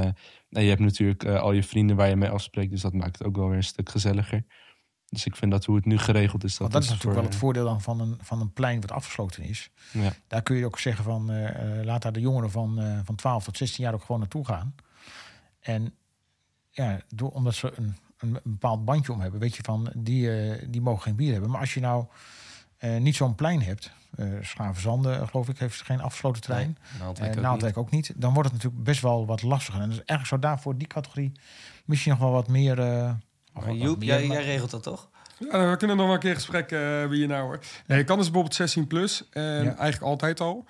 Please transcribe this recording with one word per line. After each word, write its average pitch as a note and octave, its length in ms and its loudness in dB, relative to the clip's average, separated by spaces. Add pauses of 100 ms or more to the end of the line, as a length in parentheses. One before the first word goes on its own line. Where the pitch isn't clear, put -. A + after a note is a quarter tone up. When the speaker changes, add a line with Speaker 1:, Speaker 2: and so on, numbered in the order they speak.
(500)
Speaker 1:
en G#2+ 140 2
je G2+ 60 8
hebt F#2+ 120 6
natuurlijk, G2+ 420 4
eh, G2+ 160 2
al G2+ 120 2
je G2 120 4
vrienden G#2 320 4
waar G2 140 6
je F#2+ 60 4
mee G2 140 4
afspreekt, G2 420 -2
dus G2 100 -4
dat F#2+ 120 -2
maakt F2+ 240 -2
het - 100 -6
ook G2 80 0
wel F#2+ 120 2
weer F#2+ 100 2
een F#2 60 2
stuk - 260 -4
gezelliger. G#2 540 0 (680)
Dus - 160 -6
ik G2+ 100 -4
vind G2+ 160 2
dat G2 140 2
hoe G#2+ 100 4
het G2+ 100 4
nu A2 120 6
geregeld G2+ 460 4
is, G2 80 -2
dat - 80 -6
Speaker 2:
Want G#2+ 120 -2
dat D3 120 6
is C3 40 0
Speaker 1:
is A#2 60 0
Speaker 2:
natuurlijk G#2+ 280 0
Speaker 1:
voor, - 20 2
Speaker 2:
wel G#2+ 80 0
het G2+ 100 -2
voordeel B2 240 2
dan A2+ 160 0
van A#2 180 -2
een, A2+ 220 -2
van A2+ 200 -6
een G#2 120 -4
plein A#2+ 280 0
wat G2+ 100 -8
afgesloten F#2+ 520 -6
is. G2 260 -8 (220)
Speaker 1:
Ja. G2+ 200 0 (160)
Speaker 2:
Daar A2+ 140 -2
kun C3 140 2
je B2 100 2
ook A2 140 -6
zeggen A2 240 0
van, A2 280 -2
eh, A2 480 -2
eh, A2 60 -4
laat A#2 160 0
daar A2+ 100 -4
de A2 80 -4
jongeren A#2+ 320 0
van, A2+ 300 -2
eh, G#2 220 -2
van G#2+ 120 -4
twaalf A#2 280 -2
tot G#2 140 -10
zestien B2+ 260 -4
jaar A#2 100 0
ook G#2+ 100 -4
gewoon A#2+ 160 -2
naartoe B2+ 260 -4
gaan. G#2+ 300 -4 (840)
En A2+ 340 -4 (800)
ja, G#2 280 -2 (160)
door, B2+ 160 -4
omdat B2 240 0
ze - 200 -4
een, G#2 220 -4 (200)
een A2+ 260 -4
bepaald A2 420 -2
bandje C#3 280 2
om G2+ 80 -4
hebben, F#2+ 180 -4
weet A2+ 160 0
je - 80 -12
van, A2+ 320 -2
die, A#2 360 0 (200)
eh, B2 180 -8
die A#2+ 120 -2
mogen A#2 220 0
geen G#2 120 0
bier C#3 160 2
hebben. G#2 180 0
Maar B2+ 100 -2
als C3 140 -2
je C3 60 -4
nou, B2 260 0 (720)
eh, A#2 200 -2
niet C#3 180 4
zo'n B2 200 2
plein D#3+ 280 2
hebt, G2 280 -6 (240)
eh, G2+ 120 -4 (140)
Schavenzande, A2+ 840 -2
geloof B2 220 -2
ik, C3 100 -6
heeft A#2+ 220 -6
geen B2+ 200 -2
afgesloten B2 400 -4
terrein. D3 360 -2 (140)
Speaker 3:
Nee, B2 100 -12
Naaldwijk F#2 300 -4
Speaker 2:
Eh, A2 60 -2
Speaker 3:
ook A2+ 60 0
Speaker 2:
Naaldwijk A2+ 320 2
Speaker 3:
niet. A#2+ 100 -2
Speaker 2:
ook - 60 -10
niet. D3+ 240 0
Dan B2 180 2
wordt C#3+ 160 4
het A#2+ 80 -2
natuurlijk A#2+ 260 -4
best C#3 180 2
wel A#2 240 2
wat A2 160 -2
lastiger. A#2+ 400 -2
En G#2 80 -2
dus A2+ 80 -4
eigenlijk C#3 300 -4
zou C#3 140 0
daar D3+ 200 0
voor C3+ 160 -4
die D3+ 100 -6
categorie C#3 440 -6 (540)
misschien D3+ 260 2
nog B2+ 100 2
wel C3 100 4
wat B2 160 2
meer, C3 320 4
eh, A#2+ 320 2 (420)
of G2+ 100 -10
Speaker 3:
Maar A2+ 100 -2
Speaker 2:
wat A#2 80 -4
Speaker 3:
Joep, D3+ 180 2
Speaker 2:
meer, G#2+ 80 -2
Speaker 3:
jij, C#3+ 200 4
Speaker 2:
maar C#3+ 100 0
Speaker 3:
jij C#3+ 80 -2
regelt C3 260 -2
dat A2+ 120 -10
toch? - 260 -10 (300)
Speaker 4:
Ja, F#3+ 300 2
we F3+ 80 2
kunnen G#3 200 2
nog F#3+ 80 4
wel F#3 100 6
een D3+ 60 0
keer F#3 80 2
een E3+ 60 2
gesprek, - 360 -2
eh, D#3 80 0
hebben D3 380 0
hier D3 100 2
nou, C#3 160 0
hoor. C#3 160 -6 (280)
Nee, C#3 100 6
je C#3+ 60 6
kan F#3 140 4
dus G3 80 4
bijvoorbeeld E3 300 0
zestien E3 320 0
plus. F3+ 420 -2
En D3+ 140 -6
Speaker 2:
Ja. D3+ 200 0
Speaker 4:
eigenlijk C#3+ 380 0
altijd D3+ 380 -2
al. F3+ 300 -4